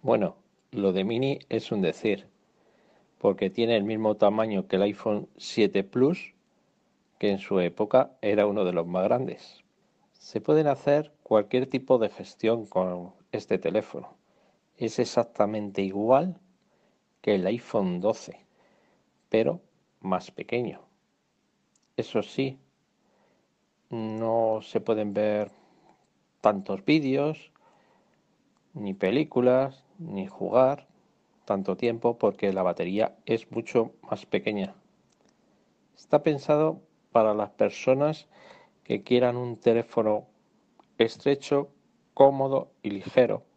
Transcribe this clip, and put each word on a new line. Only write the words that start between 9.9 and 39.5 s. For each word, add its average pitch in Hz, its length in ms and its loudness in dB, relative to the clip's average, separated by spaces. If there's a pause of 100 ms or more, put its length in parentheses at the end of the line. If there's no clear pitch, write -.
Se - 280 -10
pueden 156 260 2
hacer 147 440 0 (120)
cualquier 110 440 0
tipo 131 320 2
de 107 100 0
gestión 110 560 -4
con 90 480 -4 (180)
este 101 280 -4
teléfono. - 580 -6 (600)
Es 113 220 -4
exactamente 107 840 -2
igual 120 560 2 (840)
que 104 140 2
el 92 120 -2
iPhone 95 540 -4
doce, - 440 -6 (840)
pero 113 320 0 (380)
más 92 300 -4
pequeño. - 520 -8 (1160)
Eso 113 240 -4
sí, 135 380 -6 (1300)
no 113 720 -2
se - 180 -6
pueden 107 340 -2
ver 104 380 0 (880)
tantos 98 460 0
vídeos, 147 680 0 (1200)
ni 104 200 -8
películas, 127 880 0 (140)
ni 98 300 -8
jugar 123 600 0 (580)
tanto 98 300 -2
tiempo 117 420 -2
porque 101 360 0
la 95 80 -2
batería 90 540 -2 (100)
es - 260 -4
mucho 117 400 -2 (120)
más - 240 -10
pequeña. 101 480 -4 (1200)
Está - 240 0
pensado 151 600 0 (300)
para 110 220 4
las 104 160 -2
personas 135 800 0 (560)
que 110 180 -4
quieran 123 340 2
un 123 220 -6